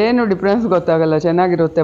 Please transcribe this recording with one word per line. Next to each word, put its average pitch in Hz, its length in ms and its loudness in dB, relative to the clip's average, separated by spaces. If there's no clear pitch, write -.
ಏನು 240 260 0
ಡಿಫ್ರೆನ್ಸ್ 202 360 0
ಗೊತ್ತಾಗಲ್ಲ, 165 520 0
ಚೆನ್ನಾಗಿರುತ್ತೆ, 165 640 0